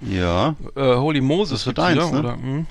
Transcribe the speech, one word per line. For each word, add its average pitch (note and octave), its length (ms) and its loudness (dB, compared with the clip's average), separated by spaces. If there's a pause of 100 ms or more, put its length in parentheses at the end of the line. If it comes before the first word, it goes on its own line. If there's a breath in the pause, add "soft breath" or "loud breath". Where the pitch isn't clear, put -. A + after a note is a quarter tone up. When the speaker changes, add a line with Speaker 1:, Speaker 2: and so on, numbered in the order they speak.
Speaker 1:
Ja. F#2+ 520 0 (220)
Speaker 2:
Äh, C#3 60 -4 (140)
Holy C#3+ 260 2
Moses D3+ 420 0
Speaker 1:
Das - 20 -8
wird B2 120 -4
Speaker 2:
gibt's F3+ 160 2
wieder, D3 80 4
Speaker 1:
deins, E3+ 100 0
ne? C3 80 0
Speaker 2:
oder? A#2+ 160 -2
Mhm. C3+ 360 -6